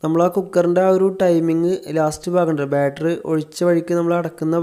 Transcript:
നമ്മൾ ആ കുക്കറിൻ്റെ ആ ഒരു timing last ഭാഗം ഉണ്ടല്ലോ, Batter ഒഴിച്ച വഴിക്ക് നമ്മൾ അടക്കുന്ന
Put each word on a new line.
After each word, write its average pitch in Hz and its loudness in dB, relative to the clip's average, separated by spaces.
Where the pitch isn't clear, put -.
നമ്മൾ 160 0
ആ - 4
കുക്കറിൻ്റെ 180 0
ആ 190 4
ഒരു 190 2
timing 170 2
last 156 -2
ഭാഗം 170 2
ഉണ്ടല്ലോ, 143 -2
Batter 143 0
ഒഴിച്ച 156 -4
വഴിക്ക് 170 0
നമ്മൾ 170 0
അടക്കുന്ന 165 -2